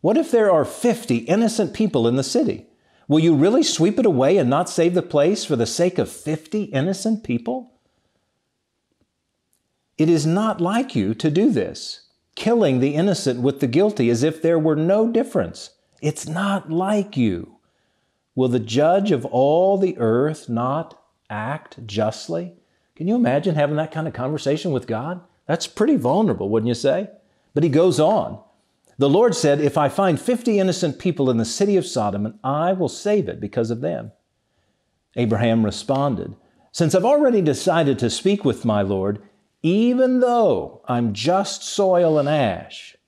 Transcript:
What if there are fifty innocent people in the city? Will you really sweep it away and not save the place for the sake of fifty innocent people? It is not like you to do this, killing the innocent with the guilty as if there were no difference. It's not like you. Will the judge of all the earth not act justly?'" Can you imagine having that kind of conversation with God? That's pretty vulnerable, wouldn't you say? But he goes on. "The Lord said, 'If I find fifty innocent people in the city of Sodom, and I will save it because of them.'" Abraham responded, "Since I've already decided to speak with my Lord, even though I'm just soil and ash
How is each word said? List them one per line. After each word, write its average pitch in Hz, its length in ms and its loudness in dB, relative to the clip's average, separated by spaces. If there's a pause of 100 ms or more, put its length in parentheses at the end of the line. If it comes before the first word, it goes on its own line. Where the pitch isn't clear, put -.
What 214 160 2
if 320 120 -2
there 214 200 4
are 160 160 4
fifty - 520 -2
innocent 208 540 0
people 139 340 0
in 120 100 2
the 135 60 0
city? - 440 -2 (420)
Will 156 120 4
you 165 140 6
really 202 280 4
sweep 202 360 0
it 247 60 2
away 156 320 4
and 131 140 2
not 156 180 0
save 170 240 0
the 180 100 0
place 160 440 0
for 147 100 0
the 113 80 0
sake 175 340 -2
of 117 120 -2
fifty 160 540 -6
innocent 190 600 -4
people? 247 480 -6 (2250)
It 156 140 2
is 156 160 2
not 196 340 0
like 226 340 -2
you 110 200 0
to 156 160 -2
do 196 200 2
this, - 580 -6 (260)
killing 196 460 2
the 139 140 0
innocent 156 460 0
with 139 200 0
the 139 60 0
guilty 139 440 2
as 117 120 2
if 156 200 -2
there 165 160 2
were 156 180 2
no 196 320 2
difference. 170 640 -4 (320)
It's 147 260 -4
not 185 420 -4
like 190 460 -2
you. 98 400 -2 (800)
Will 127 140 0
the 123 100 0
judge 156 520 0
of 123 140 0
all 170 540 2
the 190 180 -2
earth 120 540 -2
not 131 500 -4 (300)
act 131 560 -10
justly?'" 110 680 -6 (380)
Can 170 140 -6
you 220 60 2
imagine 156 420 0
having 147 200 0
that 156 160 -4
kind 160 160 -6
of - 60 -10
conversation 147 580 -4
with 123 140 -4
God? 143 340 -6 (240)
That's 170 220 -4
pretty 269 300 2
vulnerable, 127 520 0
wouldn't 113 200 0
you 120 60 0
say? 156 360 -2 (420)
But 254 100 0
he 202 60 2
goes 156 320 4
on. 156 380 0 (580)
"The 139 140 2
Lord 208 240 4
said, 147 260 2
'If 147 160 0
I 147 140 2
find 185 280 0
fifty 240 400 0
innocent 175 400 -2
people 147 300 0
in 120 80 2
the 113 80 0
city 202 320 0
of 175 80 2
Sodom, 104 400 -4
and 117 180 -8
I 151 300 -2
will 180 160 -2
save 208 400 -2
it - 100 -10
because 113 320 -4
of 117 120 -6
them.'" 117 300 -6 (1000)
Abraham 113 480 2
responded, 131 720 -2 (360)
"Since - 220 0
I've 185 100 4
already 254 380 4
decided 156 560 2
to 120 100 0
speak 196 380 0
with 120 180 0
my 107 160 2
Lord, 98 400 -2 (420)
even 247 580 2
though 214 680 2
I'm 120 240 0
just 175 500 -2
soil 175 560 2
and 143 120 0
ash 110 640 -4 (120)